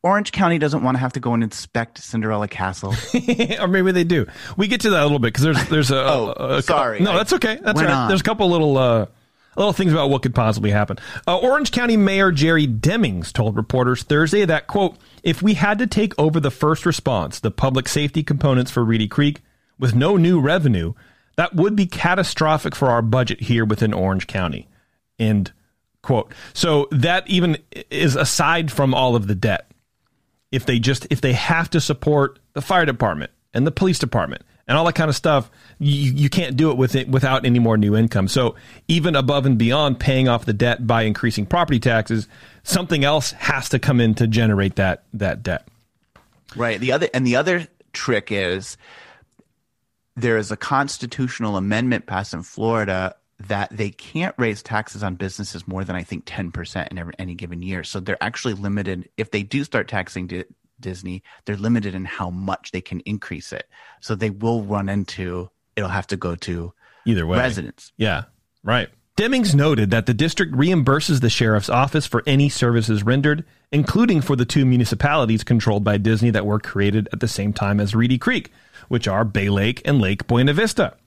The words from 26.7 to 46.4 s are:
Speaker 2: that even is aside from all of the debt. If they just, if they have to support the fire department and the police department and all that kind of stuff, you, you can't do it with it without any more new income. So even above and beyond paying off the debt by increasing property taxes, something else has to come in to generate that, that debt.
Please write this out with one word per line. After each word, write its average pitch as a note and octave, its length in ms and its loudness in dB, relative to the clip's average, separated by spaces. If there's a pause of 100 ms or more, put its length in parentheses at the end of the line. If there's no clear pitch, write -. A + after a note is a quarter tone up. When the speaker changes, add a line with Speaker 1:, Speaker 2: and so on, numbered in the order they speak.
Speaker 2:
that E3+ 360 2
even F3 300 2 (320)
is C#3+ 260 0
aside D#3 560 0
from C3+ 220 2
all B2+ 220 2
of G#2 100 0
the G#2 80 -2
debt. F#2+ 380 -2 (800)
If C3 140 -2
they B2 140 0
just, B2+ 300 -2
if C3+ 100 -2
they B2+ 140 2
have E3 380 0
to D#3+ 100 2
support D3 580 0 (140)
the C#3+ 80 -6
fire F3 240 2
department A2 460 -2 (220)
and B2+ 140 2
the E3 40 0
police F#3+ 280 0
department F2+ 440 -4 (240)
and C3 100 2
all E3 80 2
that E3 100 0
kind D#3+ 140 2
of C#3 60 0
stuff, C#3+ 340 0 (300)
you, C#3+ 340 0
you C#3 160 2
can't C#3 260 -2
do D#3 160 4
it B2 60 0
with B2+ 180 2
it C3 140 0
without C3 360 2
any B2 140 4
more A2+ 180 4
new G#2 180 4
income. A2 340 2
So B2 260 0 (320)
even E3 300 2
above C#3 280 2
and C3 120 4
beyond B2+ 420 2
paying C3 300 2
off A#2+ 160 0
the A2 80 0
debt A#2+ 340 0
by A2+ 140 2
increasing A2 440 0
property D#3+ 340 0
taxes, A2+ 500 0 (340)
something E3+ 400 0
else C#3+ 300 0
has C#3 360 -4
to B2+ 100 0
come B2+ 200 2
in A2+ 160 4
to A#2 120 2
generate G#2+ 500 2
that, F#2+ 260 0 (100)
that G2+ 300 -4
debt. - 240 -6 (880)